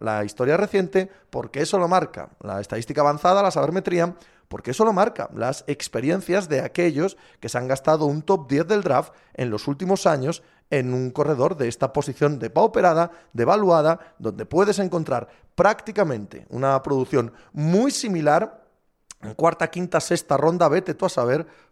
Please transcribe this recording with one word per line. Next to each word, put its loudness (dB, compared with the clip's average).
la -2
historia 0
reciente, 0
porque -6
eso 0
lo 2
marca -2
la -6
estadística -6
avanzada, 4
la 2
sabermetría, 0
porque -8
eso 2
lo 4
marca 0
las -4
experiencias -2
de 0
aquellos 0
que -10
se -8
han -4
gastado 2
un -2
top 0
diez 0
del 0
draft 0
en -4
los -6
últimos -2
años 0
en 0
un -2
corredor 0
de -2
esta -4
posición -2
depauperada, 2
devaluada, 2
donde -8
puedes 2
encontrar -4
prácticamente 0
una 0
producción 0
muy 2
similar 0
en -12
cuarta, 0
quinta, -2
sexta -2
ronda, 2
vete 0
tú -2
a 0
saber, 0